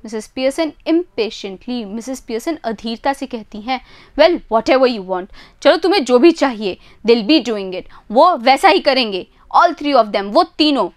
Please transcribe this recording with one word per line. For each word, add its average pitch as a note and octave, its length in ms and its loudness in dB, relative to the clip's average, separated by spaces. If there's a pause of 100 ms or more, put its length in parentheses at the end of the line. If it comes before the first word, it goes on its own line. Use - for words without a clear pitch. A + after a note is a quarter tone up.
मिसेस A3 220 -10
पियर्सन C#4 460 -4 (160)
impatiently, A#3 960 -4
मिसेस A3+ 340 -10
पियर्सन B3 440 -6
अधीरता A3+ 480 -6
से C4+ 140 -8
कहती G#3+ 340 -14
हैं, B3 200 -6 (380)
"Well, D#4+ 220 2 (120)
whatever A#3+ 460 2
you F#3 120 -12
want, F#3 160 -6 (360)
चलो D#4 140 4
तुम्हें F4 280 0
जो B3 140 2
भी D#4+ 120 6
चाहिए, A3 480 -4 (280)
they'll A#3 240 2
be B3 240 2
doing F#3+ 180 -8
it, F#3 120 -10 (260)
वो D#4 260 4
वैसा C4 320 2
ही F#4 120 4
करेंगे, A3+ 480 -2 (280)
all C#4+ 180 4
three C#4+ 220 -2
of A3+ 100 4
them, G#3 160 -4
वो G#3 220 2
तीनों C4 520 0